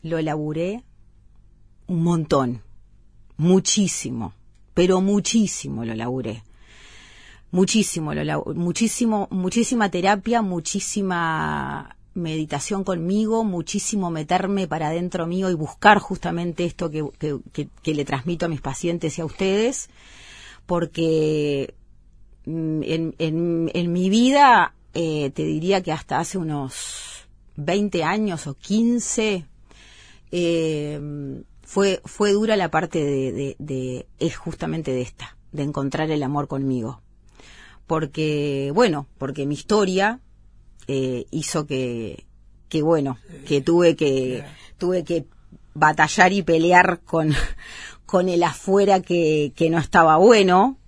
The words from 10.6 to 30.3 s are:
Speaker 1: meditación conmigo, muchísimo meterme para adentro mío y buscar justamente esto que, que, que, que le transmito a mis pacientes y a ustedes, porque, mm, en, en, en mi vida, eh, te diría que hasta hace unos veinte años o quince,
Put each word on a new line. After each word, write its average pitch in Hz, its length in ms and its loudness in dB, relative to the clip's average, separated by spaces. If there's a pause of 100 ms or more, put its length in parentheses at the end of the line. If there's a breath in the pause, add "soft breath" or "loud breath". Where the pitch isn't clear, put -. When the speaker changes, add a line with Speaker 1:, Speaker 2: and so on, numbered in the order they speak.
Speaker 1:
meditación 156 680 -4
conmigo, 208 600 0
muchísimo 190 640 -4
meterme 180 580 -2
para 151 200 -4
adentro 175 380 -4
mío 185 240 -2
y 180 40 0
buscar 196 440 4
justamente 175 640 -4
esto 170 260 -6
que, 151 140 -6 (140)
que, 147 200 -6 (140)
que, 143 160 -8 (140)
que 156 120 -2
le 143 120 -2
transmito 165 400 -4
a - 20 -2
mis 151 140 -4
pacientes 165 560 -4
y - 20 -6
a 160 60 -4
ustedes, 202 640 -2 (760 loud breath)
porque, 156 1080 0 (720)
mm, 160 380 -4
en, 160 340 -4
en, 165 560 -2
en 175 180 0
mi 180 160 0
vida, 247 680 6 (200)
eh, 151 360 -2
te 156 140 -4
diría 170 380 0
que 180 100 -4
hasta 147 280 -4
hace 180 180 -6
unos - 880 -8 (300)
veinte 180 480 -2
años 190 420 -2
o 139 80 -8
quince, 220 920 0 (840 soft breath)